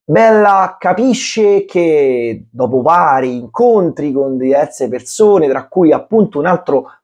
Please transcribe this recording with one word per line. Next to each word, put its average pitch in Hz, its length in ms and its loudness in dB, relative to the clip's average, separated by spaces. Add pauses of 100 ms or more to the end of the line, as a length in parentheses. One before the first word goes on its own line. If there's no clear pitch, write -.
Bella 202 760 2
capisce 202 840 0
che 131 840 -2
dopo 127 320 -2
vari 139 540 2
incontri 151 760 -2
con 135 240 -2
diverse 135 520 -2
persone, 170 600 0
tra 131 180 -4
cui 175 240 2
appunto 165 480 0
un 143 60 -4
altro 143 460 -2 (140)